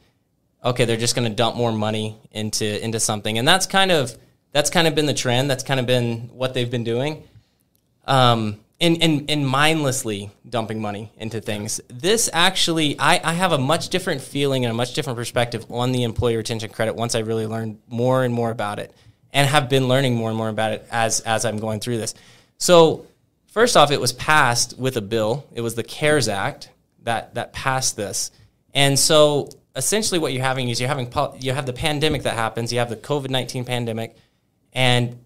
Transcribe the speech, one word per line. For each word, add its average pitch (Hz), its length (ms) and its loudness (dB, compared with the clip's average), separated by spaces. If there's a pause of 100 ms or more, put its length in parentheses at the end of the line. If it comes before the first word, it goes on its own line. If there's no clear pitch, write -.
(640)
"Okay, 123 220 0
they're 113 120 0
just 117 180 -2
gonna 120 140 0
dump 113 260 0
more 117 160 0
money 110 440 -2 (160)
into, 107 520 -4
into 110 160 -4
something." 107 380 -2
And 123 100 0
that's 185 180 2
kind 190 260 2
of, 135 240 0 (380)
that's 147 160 2
kind 165 180 4
of 147 80 0
been 151 120 2
the 131 60 2
trend. 127 360 0
That's 127 140 -2
kind 135 160 -2
of 123 60 0
been 120 460 0
what 127 220 -6
they've 120 180 -4
been 120 140 -4
doing. 131 380 -4 (840)
Um, 117 520 4 (220)
and, 170 220 2
and, 151 260 2
and 147 160 0
mindlessly 131 840 0 (180)
dumping 110 320 -4
money 104 360 -8
into 110 240 -8
things. 107 480 -6
This 180 420 0
actually, 165 680 2
I, 160 240 4
I 160 120 -2
have 175 180 0
a 151 60 2
much 143 320 0
different 180 320 -4
feeling 139 420 -2
and 117 80 0
a - 20 -2
much 120 200 -2
different 135 240 -4
perspective 117 520 -4
on 120 220 -2
the 127 120 0
employee 117 340 0
retention 110 320 -6
credit 110 260 -2
once 117 180 -4
I 117 60 0
really 110 260 -2
learned 110 340 -6 (100)
more 127 340 2
and 123 100 0
more 117 180 0
about 104 280 -6
it, - 160 -14 (380)
and 135 160 4
have 139 200 2
been 135 200 4
learning 127 260 4
more 113 140 0
and 113 80 -2
more 110 100 -2
about 110 240 -2
it - 200 -8
as, 113 280 0
as 113 240 -2
I'm 107 140 -2
going 107 240 -4
through 120 160 -4
this. - 180 -6 (420)
So 165 480 6 (420)
first 240 280 2
off, 147 160 6
it 123 80 0
was 123 140 -2
passed 135 640 2
with 127 160 -2
a 113 60 -2
bill. 110 520 -2
It - 60 -10
was 117 160 -4
the 113 80 -4
cares 147 460 0
Act 104 400 -6 (340)
that, 117 320 -4
that 117 160 -8
passed - 460 -2
this. - 340 -6 (420)
And 139 240 6
so 147 520 4 (260)
essentially 196 440 0
what 151 120 -2
you're 127 100 -4
having 131 280 0
is 113 100 -2
you're 123 80 -2
having 135 200 -4
pol-, 143 300 -4
you 131 140 -4
have 139 140 -4
the 127 80 -4
pandemic 151 500 0
that 110 120 -2
happens, 113 360 -2
you 120 80 -2
have 117 100 0
the 113 60 -8
covid 135 340 -4
nineteen 127 360 -4
pandemic, 117 500 -6 (560)
and 123 540 2